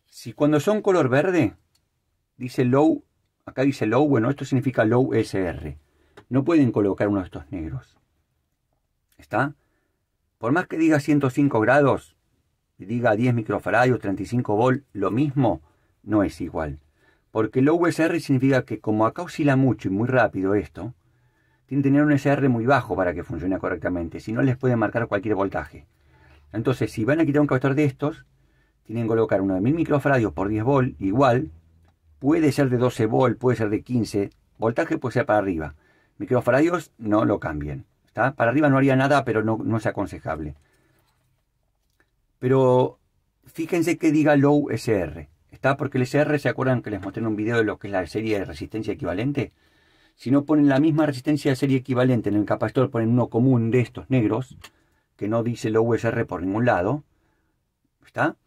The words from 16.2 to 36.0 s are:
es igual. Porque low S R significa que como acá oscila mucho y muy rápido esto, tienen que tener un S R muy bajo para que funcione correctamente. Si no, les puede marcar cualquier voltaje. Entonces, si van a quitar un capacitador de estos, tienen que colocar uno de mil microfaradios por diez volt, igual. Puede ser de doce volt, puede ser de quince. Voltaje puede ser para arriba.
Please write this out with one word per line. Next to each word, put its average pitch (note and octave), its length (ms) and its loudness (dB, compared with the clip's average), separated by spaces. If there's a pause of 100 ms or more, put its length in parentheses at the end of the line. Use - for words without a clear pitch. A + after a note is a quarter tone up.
es - 180 -6
igual. D#2 380 -8 (520)
Porque A2 300 -2
low E3+ 260 2
S D#3+ 160 -2
R E3 160 0
significa C3+ 460 0
que A2 160 -10
como A2 240 0
acá A2+ 160 -4
oscila D3 340 0
mucho C3 320 2
y F#2 40 -2
muy A2 180 -2
rápido G2+ 460 0
esto, G2+ 380 -6 (720)
tienen C#3 160 -2
que C#3 60 2
tener C#3+ 140 4
un D3+ 80 2
S C#3+ 180 0
R C#3 200 2
muy A#2 160 0
bajo B2+ 300 0
para F2+ 180 -2
que E2+ 100 -8
funcione F2 360 -4
correctamente. F2 600 -6
Si G#2+ 140 -8
no, B2 80 -2
les C3 160 2
puede B2 180 0
marcar A2+ 320 -2
cualquier G#2 280 -2
voltaje. F#2 520 -6 (640)
Entonces, B2 400 -2
si A2 140 -4
van D3+ 160 2
a D#3+ 40 2
quitar C#3+ 160 2
un D3 60 2
capacitador C3+ 280 0
de D3+ 100 2
estos, C#3+ 400 -4 (580)
tienen A2+ 220 -6
que A2 40 -2
colocar A2 320 2
uno G2 140 0
de F#2 60 -2
mil B2 120 2
microfaradios C#3+ 600 0
por F#2+ 160 -4
diez G#2+ 140 -2
volt, B2+ 380 0
igual. A#2 500 2 (680)
Puede D3+ 320 2
ser C#3 180 0
de B2 80 0
doce A#2+ 280 0
volt, B2+ 340 0
puede B2 180 2
ser A2 120 -2
de G#2 140 -2
quince. G#2 480 -2 (260)
Voltaje A#2 400 -2
puede A#2+ 160 -6
ser A#2 120 0
para G#2+ 140 2
arriba. D#2+ 360 -4 (420)